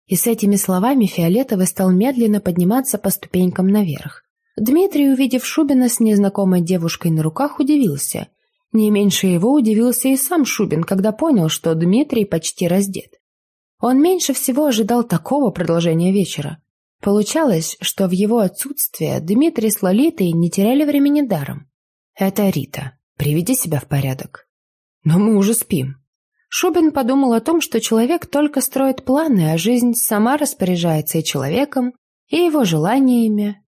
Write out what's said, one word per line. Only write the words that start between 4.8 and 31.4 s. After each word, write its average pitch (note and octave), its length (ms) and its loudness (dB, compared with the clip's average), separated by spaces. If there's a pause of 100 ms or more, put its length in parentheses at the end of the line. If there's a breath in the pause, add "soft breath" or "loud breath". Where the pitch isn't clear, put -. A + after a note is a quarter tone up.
увидев B3+ 340 0
Шубина C#4 460 2
с - 100 -4
незнакомой G3+ 640 2
девушкой E3+ 500 -2
на D#3+ 120 0
руках, D#3+ 360 -4
удивился. C4 680 0 (440)
Не G#3+ 200 2
меньше G3+ 360 2
его F3+ 240 2
удивился A#3+ 580 2
и C4+ 80 2
сам D4 280 0
Шубин, E3 380 -2
когда G3 280 0
понял, G#3+ 380 0
что E3 240 -2
Дмитрий G#3 520 0
почти - 420 -4
раздет. F#3+ 520 -4 (600)
Он B3+ 220 2
меньше E4+ 320 0
всего C4+ 320 -2
ожидал A#3 380 0
такого A#3+ 460 0
продолжения E3+ 640 0
вечера. D#3+ 500 -4 (400)
Получалось, G#3 800 0
что - 260 -2
в E3+ 40 0
его G#3 280 0
отсутствие F3 840 -4
Дмитрий A3 500 0
с - 100 -6
Лолитой G3+ 520 0
не E3+ 180 0
теряли B3 320 2
времени C#4+ 380 2
даром. D#3 460 -4 (460)
«Это G3 360 0
Рита. - 480 -6 (180)
Приведи E3 400 0
себя D#3+ 240 -4
в - 60 -12
порядок». C3+ 640 -6 (560)
«Но D#3+ 140 2
мы G#3 200 4
уже G3 160 2
спим». C3+ 420 -4 (540)
Шубин D#4+ 420 2
подумал C4+ 420 2
о A3+ 80 2
том, D#4+ 200 0
что - 180 -4
человек A#3+ 460 0
только D4 340 0
строит C4+ 460 -2
планы, B3+ 480 2
а E3 40 0
жизнь A#3+ 360 0
сама A3+ 420 0
распоряжается F3 840 -2
и D#3 40 -4
человеком, B3 680 -4 (340)